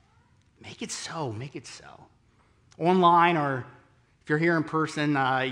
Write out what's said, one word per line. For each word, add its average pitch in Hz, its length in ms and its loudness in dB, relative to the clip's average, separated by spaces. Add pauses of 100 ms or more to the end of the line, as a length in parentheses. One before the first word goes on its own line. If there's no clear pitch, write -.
(600)
Make - 220 -16
it - 80 -12
so. 151 400 -8
Make 117 240 -12
it 139 100 -16
so. - 200 -20 (920)
Online, 170 600 4
or 139 280 -2 (580)
if - 60 -20
you're 151 80 2
here 165 200 2
in 156 60 0
person, 151 520 -2
uh, 131 240 0 (120)